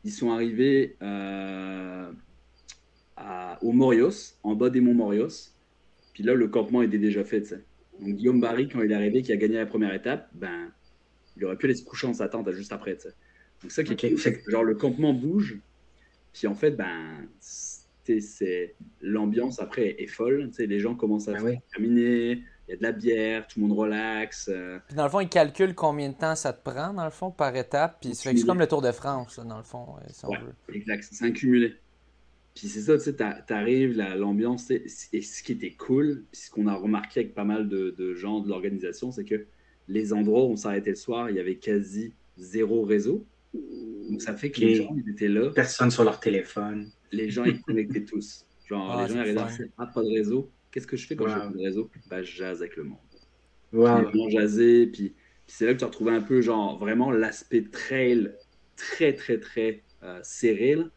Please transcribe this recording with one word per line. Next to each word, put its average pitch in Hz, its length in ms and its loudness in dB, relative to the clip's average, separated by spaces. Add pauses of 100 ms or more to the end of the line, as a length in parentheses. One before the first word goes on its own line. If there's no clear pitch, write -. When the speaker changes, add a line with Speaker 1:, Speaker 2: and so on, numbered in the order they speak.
Speaker 1:
Ils 208 80 -6
sont 120 180 -2
arrivés, 117 720 2
euh, 95 1080 -8 (1040)
à, 90 460 -10
au 117 100 2
Morios, 127 720 4
en 107 120 0
bas 123 160 2
des 123 100 2
monts 123 140 8
Morios. 110 560 0 (640)
Puis 101 100 -10
là, 123 120 4
le 117 140 4
campement 113 340 2
était 104 160 2
déjà 101 260 2
fait, 104 180 -2
tu 104 60 -10
sais. 95 160 -12 (360)
Donc 101 160 -4
Guillaume 123 240 4
Barry, 120 280 0
quand 123 140 -2
il 107 100 4
est - 20 4
arrivé, 104 280 2
qui 123 100 -2
a 104 40 2
gagné 107 200 2
la 110 100 0
première 104 280 0
étape, 123 400 -4
ben, 85 360 -10 (680)
il 98 100 -4
aurait 92 100 -4
pu - 100 0
aller 127 80 6
se - 100 -4
coucher - 220 -8
dans 117 80 -2
sa 101 140 -2
tente 104 240 -4
juste 101 200 -8
après, 98 240 -8
tu - 80 -20
sais. 85 100 -16 (480)
Donc 92 100 -14
ça 160 120 -2
qui 110 80 -2
est - 120 -2
Speaker 2:
Ok. 120 60 2
Speaker 1:
cool, - 80 4
c'est 113 240 0
que, - 80 -10
genre, 113 140 4
le 110 100 2
campement 135 400 2
bouge, 139 440 0 (760)
puis - 120 -6
en 101 80 -2
fait, 147 180 2
ben, 82 540 -8 (140)
c'est, - 800 -6
c'est, 90 540 -4 (260)
l'ambiance 107 600 0
après 107 380 -2
est - 80 -8
folle, 131 420 0
tu - 80 -14
sais, 117 100 -2
les 101 120 0
gens 117 160 0
commencent 107 340 0
à 104 40 -4
Speaker 2:
Ben 107 80 -4
Speaker 1:
se 110 60 -4
Speaker 2:
oui. 123 120 -2 (140)
Speaker 1:
terminer, 120 680 2 (260)
il - 20 -16
y - 40 -8
a - 20 -12
de 104 60 -6
la 113 100 0
bière, 110 540 0
tout - 140 -8
le 104 60 4
monde 104 120 2
relaxe, 107 760 -4
euh. 90 260 -8 (100)
Speaker 3:
Puis 139 80 -14
dans 151 80 0
le 139 60 0
fond, 196 100 0
ils 180 100 -4
calculent 175 440 4
combien 147 360 -2
de 135 60 -12
temps 160 200 -2
ça 139 160 -4
te - 100 -14
prend, 143 300 -8
dans 180 120 -6
le 156 60 -6
fond, 185 200 -10
par 135 260 0
étape, 143 460 0
puis 120 120 -8
ça - 100 -12
fait 131 100 2
que - 20 8
c'est 117 60 6
Speaker 1:
Aucune 110 40 2
Speaker 3:
comme 180 120 4
Speaker 1:
idée. 165 60 6
Speaker 3:
le - 40 2
Tour 143 140 2
de 120 100 2
France, 131 460 -6
là, 117 60 -14
dans 113 120 -12
le 113 80 -14
fond, 123 220 -14 (100)
euh, - 140 -18
si - 160 -16
on 131 40 -6
Speaker 1:
Ouais, - 80 -6
Speaker 3:
veut. 123 360 -16
Speaker 1:
exact, 104 360 -6
c'est 117 140 -6
un 113 80 2
cumulé. 120 440 4 (760)
Puis - 140 -12
c'est 107 120 -8
ça, 151 160 4
tu 147 80 -2
sais, 143 100 -2
t'a-, - 280 -4
t'arrives, 120 540 2
la, 95 200 -2
l'ambiance, 107 500 0
tu - 120 0
sais, - 100 -8
c-, - 240 -16
et - 80 -2
ce - 220 -14
qui 120 100 -6
était - 200 -6
cool, 135 600 0
puis - 80 -20
ce - 100 -20
qu'on 104 180 0
a 101 60 0
remarqué 104 460 -2
avec 104 140 -4
pas 101 100 -6
mal 104 240 0
de, 95 220 -2
de 90 240 -6
gens 104 260 -4
de 98 80 -6
l'organisation, 95 600 -6
c'est 107 140 -10
que 107 220 -4 (420)
les 107 260 -2
endroits 107 300 4
où 123 80 2
on 107 40 0
s'arrêtait 101 340 -2
le 95 60 -4
soir, 120 320 -6
il 101 80 -2
y 92 40 -2
avait 90 160 -4
quasi 104 580 -4 (240)
zéro 107 440 0
réseau. 107 440 2 (260)
Donc 104 680 -10
ça 110 120 -6
fait 143 160 -6
que 120 100 -6
les 110 200 6
Speaker 2:
Ok. 101 60 -2
Speaker 1:
gens, 151 180 -6
ils 107 60 -6
étaient 104 180 -2
là. 110 220 2
Speaker 2:
Personne 123 400 2
sur 120 140 2
leur 107 140 4
téléphone. 104 720 -2 (220)
Speaker 1:
Les 107 160 -2
gens, 120 160 -2
ils 120 160 2
connectaient 107 440 -2
tous. - 420 -10 (200)
Genre, 98 240 -6
Speaker 3:
Ah, 120 120 -2
Speaker 1:
les 117 60 -2
gens, - 0 -
Speaker 3:
c'est 113 240 -2
Speaker 1:
ils 107 60 0
arrivaient 113 180 -4
Speaker 3:
fun. 117 80 -8
Speaker 1:
là, « - 40 -12 (100)
Ah, 117 80 -8
pas 117 160 -2
de 110 60 2
réseau. 110 420 0 (200)
Qu'est-ce 123 160 -8
que 131 100 -6
je - 100 -10
fais 156 80 -8
quand 107 100 -2
Speaker 2:
Wow. 107 60 0
Speaker 1:
j'ai 104 100 -4
pas 101 80 -8
de 95 140 -8
réseau ? » 95 280 -4 (200)
Bah, 92 120 -8
je 90 140 -12
jase 92 260 -8
avec 85 140 -12
le 78 80 -10
monde. 69 140 -12 (760)
Speaker 2:
Wow. 113 380 6
Speaker 1:
Les 107 60 4
gens 110 120 2
jasaient, 113 560 8
puis, 101 240 -4
puis - 40 -20 (320)
c'est - 200 -2
là 127 80 4
que 127 40 -2
tu 127 60 -2
retrouvais 110 280 0
un 113 100 2
peu, 127 180 4
genre, 110 380 0
vraiment 113 320 2
l'aspect 110 540 0
trail 123 680 0 (440)
très, - 360 0
très, - 260 -2
très, 110 440 -4 (200)
euh, 90 200 -14
serré, 117 520 2
là. 165 100 0 (120)